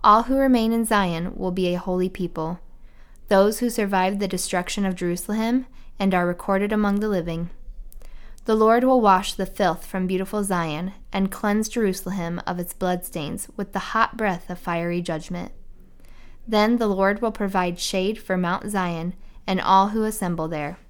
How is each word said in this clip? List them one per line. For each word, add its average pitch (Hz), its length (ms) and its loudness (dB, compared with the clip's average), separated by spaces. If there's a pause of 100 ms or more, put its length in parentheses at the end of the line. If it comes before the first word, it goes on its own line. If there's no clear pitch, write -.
All 208 200 8
who 262 160 0
remain 247 340 4
in 226 140 0
Zion 180 500 0
will 185 140 -4
be 180 180 0
a 175 100 0
holy 185 300 0
people, 175 500 -4 (680)
those 208 300 6
who 240 100 0
survived 196 500 0
the 202 80 0
destruction 185 600 -2
of 185 80 0
Jerusalem 220 720 -2 (320)
and 196 160 2
are 175 120 4
recorded 196 460 0
among 208 280 2
the 214 100 -2
living. 170 400 -2 (960)
The 220 80 4
Lord 220 280 6
will 254 200 6
wash 196 320 4
the 196 100 -2
filth 185 400 0
from 185 220 -4
beautiful 185 360 -2
Zion 175 500 -2 (200)
and 196 180 0
cleanse 214 380 0
Jerusalem 185 800 -2
of 180 120 -4
its 175 140 -6
bloodstains 180 800 -4
with 196 180 -8
the - 200 -6
hot - 240 2
breath 190 320 -2
of 180 100 -8
fiery 175 440 -2
judgment. 175 500 -6 (960)
Then 220 300 4
the 226 100 2
Lord 196 320 2
will 233 100 0
provide 190 480 0
shade 196 400 -2
for 185 200 -2
Mount 180 320 -2
Zion 175 420 -2 (340)
and 185 140 0
all 190 280 6
who 220 160 0
assemble 175 440 -2
there. 156 300 -6 (120)